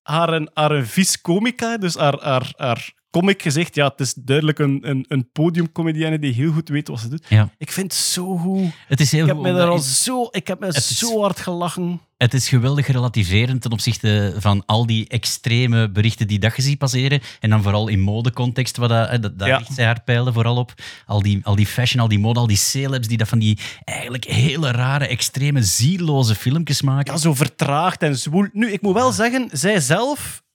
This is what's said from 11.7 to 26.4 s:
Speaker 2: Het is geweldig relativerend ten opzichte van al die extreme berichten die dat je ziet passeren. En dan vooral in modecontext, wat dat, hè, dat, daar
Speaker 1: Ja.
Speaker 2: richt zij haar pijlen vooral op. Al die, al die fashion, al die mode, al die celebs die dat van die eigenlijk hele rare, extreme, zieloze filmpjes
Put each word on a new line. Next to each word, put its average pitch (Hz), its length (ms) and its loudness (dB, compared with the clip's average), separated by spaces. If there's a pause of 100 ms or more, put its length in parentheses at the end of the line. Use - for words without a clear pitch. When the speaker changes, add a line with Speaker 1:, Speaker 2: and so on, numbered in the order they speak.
Speaker 2:
Het 123 160 2
is 127 160 0
geweldig 135 380 2
relativerend 120 760 2
ten 113 100 -4
opzichte 107 680 0
van 101 280 2
al 113 200 2
die 113 220 0
extreme 117 840 0
berichten 107 360 0
die 104 120 0
dat 110 160 2
je 135 60 -2
ziet 139 160 2
passeren. 135 440 0 (180)
En 110 100 0
dan 110 120 6
vooral 104 260 2
in 101 120 2
modecontext, 117 760 -2
wat 120 120 0
dat, 113 200 2
hè, 120 100 0
dat, 101 200 -6
daar 98 80 0
Speaker 1:
Ja. 131 100 4
Speaker 2:
richt 120 160 -6
zij 131 120 0
haar 113 180 2
pijlen 123 300 0
vooral 117 240 2
op. 120 160 -4 (320)
Al 104 160 0
die, 101 220 2
al 98 120 0
die 101 120 4
fashion, 123 340 0
al 113 60 4
die 104 120 4
mode, 113 200 2
al 120 80 2
die 104 100 4
celebs 135 500 -2
die 113 100 -2
dat 110 100 0
van 117 120 2
die 107 200 2 (240)
eigenlijk - 420 -10
hele 131 460 0
rare, 131 360 0
extreme, 135 560 0
zieloze 135 720 2
filmpjes 147 460 -2